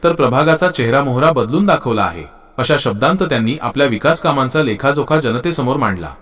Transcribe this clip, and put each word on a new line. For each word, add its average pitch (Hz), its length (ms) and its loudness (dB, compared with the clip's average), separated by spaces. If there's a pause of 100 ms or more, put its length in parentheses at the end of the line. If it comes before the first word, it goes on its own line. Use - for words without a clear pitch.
तर 170 100 4
प्रभागाचा 151 540 2
चेहरामोहरा 135 640 0
बदलून 135 340 0
दाखवला 120 380 0
आहे," 85 200 -6 (340)
अशा 131 220 0
शब्दांत 135 440 0
त्यांनी 131 380 0
आपल्या 135 260 0
विकास 139 340 0
कामांचा 143 420 0
लेखाजोखा 143 560 0
जनतेसमोर 127 560 -2
मांडला. 95 340 -2 (120)